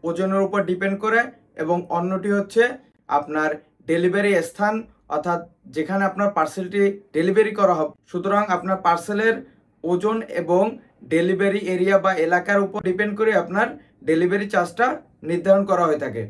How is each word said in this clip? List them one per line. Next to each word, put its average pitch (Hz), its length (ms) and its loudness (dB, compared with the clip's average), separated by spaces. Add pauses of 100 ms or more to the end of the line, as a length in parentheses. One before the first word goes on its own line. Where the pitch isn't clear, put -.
ওজনের 190 440 0
উপর 202 120 0 (100)
ডিপেন্ড 190 340 -2
করে 226 160 2 (360)
এবং 165 220 -2 (120)
অন্যটি 180 480 -2
হচ্ছে 202 260 0 (460)
আপনার 156 400 -2 (380)
ডেলিভারি 180 440 2 (180)
স্থান, 208 240 -2 (360)
অর্থাৎ 170 300 -2 (360)
যেখানে 185 340 -2
আপনার 202 280 -2
পার্সেলটি 180 440 -2 (320)
ডেলিভারি 196 460 2
করা 190 200 4
হবে। 151 120 -2 (200)
সুতরাং 196 380 0
আপনার 185 360 -2
পার্সেলের 202 500 0 (480)
ওজন 180 340 0 (240)
এবং 175 220 2 (500)
ডেলিভারি 190 480 2 (120)
এরিয়া 190 320 2
বা 190 60 2 (140)
এলাকার 180 400 0
উপর 208 220 -8
ডিপেন্ড 202 320 -2
করে 220 120 2 (120)
আপনার 214 240 -2 (420)
ডেলিভারি 180 440 2
চার্জটা 185 340 0 (360)
নির্ধারণ 185 420 4
করা 180 200 2
হয়ে 151 180 0
থাকে। 113 260 -6